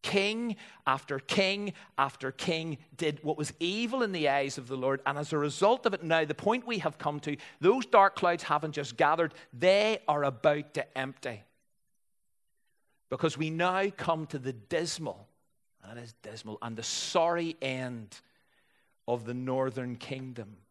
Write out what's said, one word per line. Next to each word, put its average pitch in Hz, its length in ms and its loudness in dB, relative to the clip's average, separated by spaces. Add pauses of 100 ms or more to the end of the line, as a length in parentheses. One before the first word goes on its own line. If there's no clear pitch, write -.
King 214 520 0 (300)
after 135 320 -2
king 196 560 0 (240)
after 135 340 0
king 160 460 -4 (180)
did 147 280 -2
what 151 160 -2
was 147 200 -4
evil 226 440 0
in 208 80 0
the 156 180 2
eyes 139 300 0
of 123 80 -12
the 131 100 -6
Lord, 135 300 0
and 139 100 -2
as 147 160 -6
a 156 40 0
result 185 500 2
of 196 80 2
it 175 80 -10
now, 165 200 4
the 147 120 -2
point 240 320 -2
we 233 100 -2
have 151 220 -4
come 147 220 -4
to, 147 140 -4 (240)
those 226 280 4
dark 196 280 8
clouds 175 280 2
haven't 151 300 0
just 143 240 -6
gathered, 156 360 4 (180)
they 196 460 4 (100)
are 147 160 2
about 147 520 2
to 139 220 -4
empty. 131 440 -6 (1700)
Because 151 260 0
we 156 140 -2
now 185 400 0
come 160 380 -2
to 147 100 -8
the 131 160 -6
dismal, 156 760 -6 (560)
and 107 140 -16
it 120 60 -14
is 113 180 -18
dismal, 107 400 -12
and 113 160 -8
the 113 60 -10
sorry 170 760 0
end 127 640 -8 (840)
of 120 180 -2
the 120 80 -6
northern 127 600 -2
kingdom. 120 640 -10 (140)